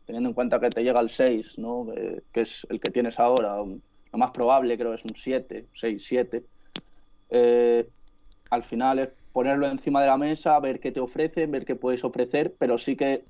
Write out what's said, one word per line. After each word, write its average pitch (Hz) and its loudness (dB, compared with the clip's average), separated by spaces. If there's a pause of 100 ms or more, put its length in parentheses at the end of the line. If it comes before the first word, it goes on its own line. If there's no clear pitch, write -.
teniendo 120 -4
en 117 -6
cuenta 123 0
que 123 2
te 117 0
llega 120 4
el 117 2
seis, 123 0
¿no? 120 -8
Que, 98 -8 (100)
que 117 0
es - -10
el 127 -6
que 110 -4
tienes 120 -2
ahora, 117 2
un, 95 -12 (300)
lo 117 -6
más 123 0
probable 123 2
creo 117 -4
es - -12
un 110 -10
siete, 127 -6
seis, 107 -6
siete. 123 -2 (880)
Eh, 120 4 (600)
al 120 0
final 131 0
es 131 -2 (240)
ponerlo 139 2
encima 139 0
de 139 6
la 131 4
mesa, 151 2
ver 135 -2
qué 131 -6
te 131 -4
ofrecen, 156 -2
ver 139 -4
qué 131 -4
puedes 127 -2
ofrecer, 123 -2
pero 123 2
sí 127 -4
que 135 0